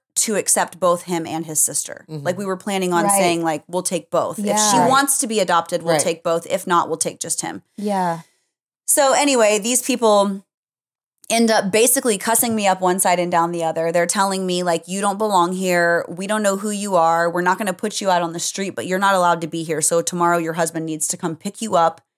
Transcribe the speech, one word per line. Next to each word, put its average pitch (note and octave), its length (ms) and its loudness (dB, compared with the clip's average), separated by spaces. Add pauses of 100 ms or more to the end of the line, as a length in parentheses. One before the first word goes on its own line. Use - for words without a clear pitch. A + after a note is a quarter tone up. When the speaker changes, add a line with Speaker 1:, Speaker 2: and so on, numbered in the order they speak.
(160)
Speaker 1:
to A3 200 -2
accept F3+ 440 0
both F3 240 2
him E3+ 240 -4
and D#3+ 180 -6
his D#3 140 -4
sister. - 500 -4
Speaker 2:
Mm-hmm. D3+ 160 -10
Speaker 1:
Like, F3+ 120 -2
we G3+ 80 -8
were F#3+ 100 -2
planning F#3 380 -2
on E3+ 120 2
Speaker 3:
Right. - 120 4
Speaker 1:
saying, E3+ 260 2
like, D#3+ 240 -2
"We'll F3+ 160 -4
take F3 260 -6
both. C3+ 300 -2
If G3+ 60 -6
she G#3 60 -2
Speaker 3:
Yeah. G#3 300 4
Speaker 2:
Right. - 80 4
Speaker 1:
wants C#4 300 2
to C4+ 80 -2
be G#3+ 120 -2
adopted, F3 440 0
we'll E3 120 0
Speaker 2:
Right. D3 80 2
Speaker 1:
take E3 200 -2
both. E3 240 0
If F#3+ 200 -4
not, F3 200 2
we'll D#3+ 100 -4
take - 220 -6
just - 220 -6
him." - 200 -10 (160)
Speaker 3:
Yeah. F#3+ 420 -2 (680)
Speaker 1:
So C#4 260 4
anyway, A#3 460 4
these A#3+ 220 0
people G3+ 640 2 (840)
end A3+ 200 4
up G3+ 220 2
basically A3+ 460 2
cussing A3+ 380 -2
me G#3 120 0
up F#3 140 2
one F#3 180 2
side F3+ 200 2
and F3 120 -2
down E3+ 200 2
the E3+ 120 -4
other. D#3+ 280 -2
They're E3+ 140 2
telling G3 400 -2
me, F3+ 160 0
like, E3+ 260 -2
"You F#3 140 -6
don't G3+ 160 -2
belong F#3+ 360 2
here. F3 560 0
We F3+ 180 -8
don't G#3+ 160 -2
know G3 140 2
who G#3 120 -6
you G3+ 260 -4
are. E3 340 4
We're F3 120 -2
not F3+ 160 2
gonna G3 160 -4
put - 280 -6
you G3 80 0
out F3 120 2
on E3 120 -4
the E3+ 60 -8
street, G3 360 -6
but A2+ 100 -6
you're F#3 140 -2
not G3 160 2
allowed F3 260 2
to E3+ 60 -6
be E3 160 -6
here. D#3 180 -4
So E3+ 200 0
tomorrow F3 360 0
your E3 160 -2
husband D#3+ 320 -2
needs D#3 240 -6
to F#3 80 -6
come E3 180 -4
pick - 260 -10
you G#3+ 140 -4
up. E3 260 2 (160)